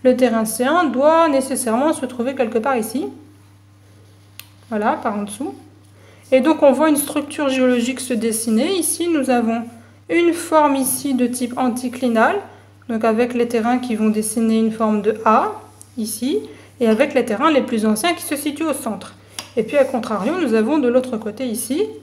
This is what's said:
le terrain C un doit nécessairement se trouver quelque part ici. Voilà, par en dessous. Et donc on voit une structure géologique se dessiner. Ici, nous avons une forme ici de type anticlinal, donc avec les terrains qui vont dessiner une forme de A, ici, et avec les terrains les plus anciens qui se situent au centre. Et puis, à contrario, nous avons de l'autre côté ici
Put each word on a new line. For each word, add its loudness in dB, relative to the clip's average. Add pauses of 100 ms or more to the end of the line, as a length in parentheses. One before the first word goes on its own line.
le 6
terrain 2
C -4
un 2
doit 4
nécessairement 0
se -4
trouver -4
quelque -2
part 0
ici. -4 (1600)
Voilà, 0
par -4
en -4
dessous. -8 (800)
Et 4
donc 4
on 8
voit 2
une 4
structure -4
géologique 0
se -4
dessiner. 0
Ici, -2
nous 0
avons 0 (480)
une 2
forme 2
ici -2
de 2
type -6
anticlinal, 0 (540)
donc -2
avec 0
les 0
terrains 0
qui -4
vont 2
dessiner 0
une 2
forme 0
de -2
A, 4 (480)
ici, -4 (400)
et 2
avec 2
les 2
terrains 0
les 4
plus -2
anciens 0
qui -14
se -4
situent -6
au -2
centre. -8 (420)
Et 0
puis, -2
à 6
contrario, -4
nous 0
avons 2
de 2
l'autre 0
côté -8
ici -4 (200)